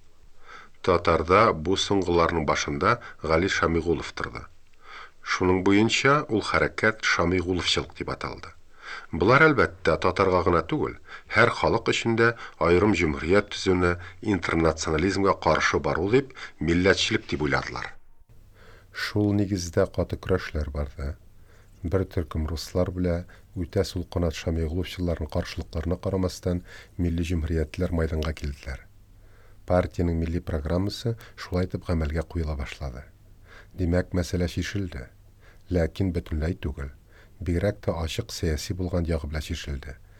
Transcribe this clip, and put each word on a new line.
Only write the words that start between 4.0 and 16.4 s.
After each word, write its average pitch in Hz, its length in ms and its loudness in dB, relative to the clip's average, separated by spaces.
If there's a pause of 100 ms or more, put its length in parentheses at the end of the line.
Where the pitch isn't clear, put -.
торды. - 320 -8 (720)
Шуның 92 460 2
буенча 117 640 4
ул 107 160 0
хәрәкәт 82 560 0
Шамигуловчылык 87 960 0
дип - 160 -6
аталды. - 400 -10 (540)
Болар, 127 380 6
әлбәттә, 98 520 4
татарга 92 480 4
гына 85 200 4
түгел, - 300 -2 (340)
һәр 113 240 4
халык 95 360 0
эчендә 117 420 2 (240)
аерым 90 420 4
җөмһүрият 80 560 2
төзүне 90 420 2 (240)
интернационализмга 87 1160 0
каршы 80 440 2
бару 78 280 0
дип, 135 240 2 (240)